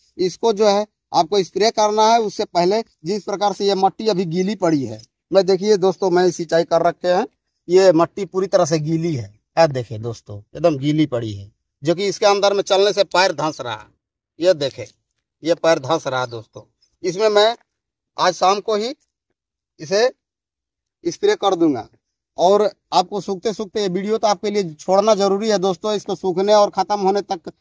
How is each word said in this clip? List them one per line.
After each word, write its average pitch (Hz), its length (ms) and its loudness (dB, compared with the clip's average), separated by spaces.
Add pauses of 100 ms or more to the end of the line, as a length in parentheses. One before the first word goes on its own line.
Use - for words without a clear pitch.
(180)
इसको 214 360 0
जो 208 140 2
है 202 180 2 (280)
आपको 175 300 2
स्प्रे 196 280 0
करना 214 360 2
है, 233 140 4
उससे 208 240 -6
पहले 185 360 0 (240)
जिस 196 180 -4
प्रकार 202 300 -2
से 196 140 -4
ये 196 80 2
मट्टी 190 320 -6
अभी 196 200 0
गीली 185 300 -2
पड़ी 160 260 0
है, 113 180 -12 (300)
मैं 190 140 4
देखिए 196 320 2
दोस्तों, 185 320 -2
मैं 180 220 2
सिंचाई 170 320 0
कर 165 180 0
रखे 170 260 -2
हैं, 180 200 0 (400)
ये 185 240 6
मट्टी 170 340 0
पूरी 190 220 -4
तरह 180 180 2
से 156 160 0
गीली 160 340 -4
है। 110 120 -8 (300)
ये 165 120 4
देखिए 120 300 -8
दोस्तों, 113 420 -12 (140)
एकदम 151 220 0
गीली 151 300 0
पड़ी 117 260 -6
है, 101 180 -16 (320)
जो 160 120 0
कि 196 120 -4
इसके 196 180 -2
अंदर 202 280 2
में 196 100 0
चलने 196 300 2
से 196 120 2
पैर 180 280 0
धंस 147 280 -6
रहा 117 140 -8
है। 107 120 -16 (520)
ये 175 160 4
देखे, 131 320 -8 (560)
ये 160 120 0
पैर 165 260 2
धंस 143 260 -4
रहा 127 140 -4
है 123 80 -6
दोस्तों। 113 320 -16 (420)
इसमें 190 260 0
मैं 214 260 4 (600)
आज 175 160 2
शाम 196 260 0
को 214 160 -4
ही 226 180 -4 (840)
इसे 202 320 0 (920)
स्प्रे 202 320 0
कर 196 200 0
दूंगा। 147 320 0 (500)
और 196 320 4 (240)
आपको 185 280 0
सूखते 196 320 -6
सूखते 214 280 -8
ये 202 60 -2
वीडियो 202 300 -2
तो 220 100 -2
आपके 208 220 -2
लिए 196 240 -4
छोड़ना 202 420 2
जरूरी 196 340 0
है 208 100 2
दोस्तों। 196 340 -2
इसको 202 220 -6
सूखने 190 380 0
और 208 160 6
ख़त्म 202 300 -4
होने 196 220 0
तक 190 280 -8 (120)